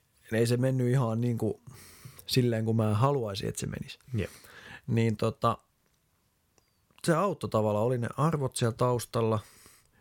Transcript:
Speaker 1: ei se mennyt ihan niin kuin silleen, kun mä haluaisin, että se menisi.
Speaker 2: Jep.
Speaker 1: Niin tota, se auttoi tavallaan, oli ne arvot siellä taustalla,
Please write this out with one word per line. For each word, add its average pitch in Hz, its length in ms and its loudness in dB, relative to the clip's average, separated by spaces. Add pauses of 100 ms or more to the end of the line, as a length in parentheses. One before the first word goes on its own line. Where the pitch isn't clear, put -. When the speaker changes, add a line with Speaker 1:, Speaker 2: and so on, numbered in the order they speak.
(320)
Speaker 1:
ei 113 140 2
se 120 100 2
mennyt 127 320 0
ihan 117 320 2
niin 120 180 -2
kuin 110 160 -2 (720)
silleen, 117 380 2
kun 113 120 2
mä 107 180 2
haluaisin, 110 540 0
että 107 120 -6
se - 60 -6
menisi. - 320 -10 (160)
Speaker 2:
Jep. 95 160 -2 (560)
Speaker 1:
Niin 113 300 2
tota, 113 420 -2 (1500)
se 165 100 2
auttoi 165 360 -2
tavallaan, 107 340 2
oli 127 140 0
ne 117 180 -4
arvot 147 400 0
siellä 117 200 0
taustalla, 117 600 0 (640)